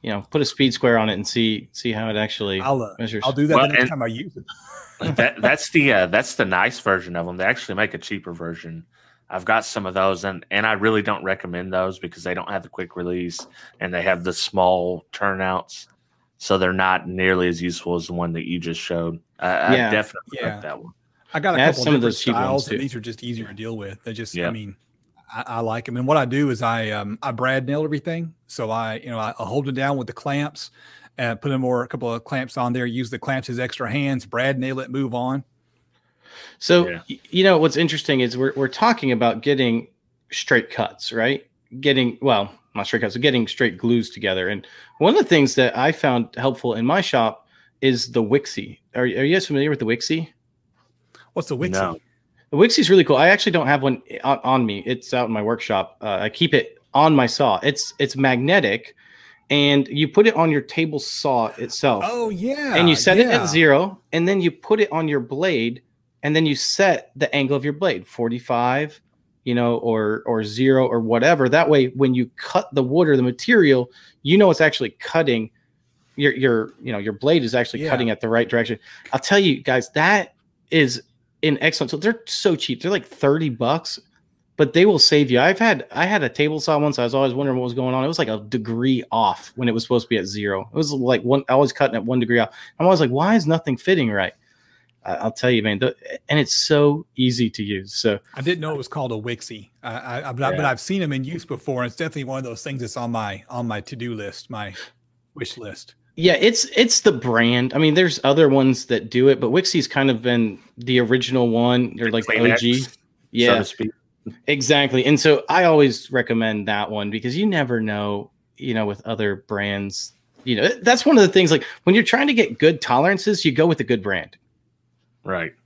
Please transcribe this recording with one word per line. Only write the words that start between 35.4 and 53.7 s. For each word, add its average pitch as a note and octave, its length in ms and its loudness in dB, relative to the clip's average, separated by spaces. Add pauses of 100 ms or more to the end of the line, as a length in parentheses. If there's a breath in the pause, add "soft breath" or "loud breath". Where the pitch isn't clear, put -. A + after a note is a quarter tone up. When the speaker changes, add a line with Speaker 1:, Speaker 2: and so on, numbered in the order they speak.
Speaker 1:
So, F3 300 4
Speaker 3:
Yeah. E3+ 100 -10 (100)
Speaker 1:
y-, C3+ 100 -14 (100)
you F#3 160 0
know, F#3+ 140 6
what's D3 180 2
interesting D#3 440 0
is B2 160 -2
we're, C3+ 180 -2
we're C3+ 120 -2
talking G#3+ 460 0
about A2+ 280 0
getting B2 460 0 (440)
straight - 380 0
cuts, - 440 -6
right? A#2+ 320 -2 (340)
Getting, C3 420 2
well, G#2+ 300 0 (240)
not G#2 120 -6
straight A2 140 -2
cuts, G#2 140 -4
but B2 60 -6
getting B2 260 2
straight G#2+ 300 -2
glues A#2 320 0
together. F#2 400 -4
And G2+ 160 -6 (340 loud breath)
one F#3+ 160 4
of G#4 60 4
the - 60 0
things D3 280 4
that B2+ 220 2
I C#3 160 2
found C3+ 420 -2
helpful A#2+ 380 -4
in A2+ 120 -4
my D#3+ 160 2
shop A2+ 460 -2 (340 soft breath)
is B2 300 0
the A#2 120 0
Wixie. - 560 -2 (160)
Are, B2 80 0
are - 20 0
you C3 300 0
guys F#3+ 120 -2
familiar C#3+ 220 0
with C#3 100 -2
the B2 60 -4
Wixie? D3+ 440 -4 (1040 soft breath)
Speaker 2:
What's E3 160 -6
the C#3 80 -6
Wixie? F3+ 140 -4
Speaker 3:
No. F#3+ 260 -2 (540)
Speaker 1:
The C#3+ 60 -2
Wixie's A3+ 320 4
really F#3 160 8
cool. D3 120 4
I D#3+ 120 8
actually G3 240 4
don't D3+ 140 2
have C#3 140 2